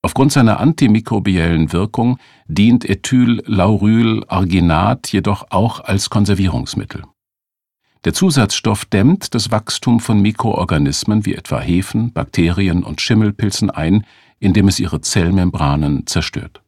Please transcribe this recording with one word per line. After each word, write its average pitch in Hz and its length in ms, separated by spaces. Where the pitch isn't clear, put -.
Aufgrund - 300
seiner 117 280
antimikrobiellen 98 1120
Wirkung 117 460
dient 110 360
Ethyllauryalarginat 104 2250
jedoch 104 400
auch 110 300
als - 300
Konservierungsmittel. - 920
Der - 80
Zusatzstoff 123 720
dämmt 127 500
das 113 160
Wachstum 117 480
von 110 220
Mikroorganismen 101 1040
wie 95 80
etwa - 240
Hefen, 98 540
Bakterien 87 720
und - 160
Schimmelpilzen 107 680
ein, 90 380
indem 98 300
es 90 100
ihre - 220
Zellmembranen 76 1040
zerstört. - 600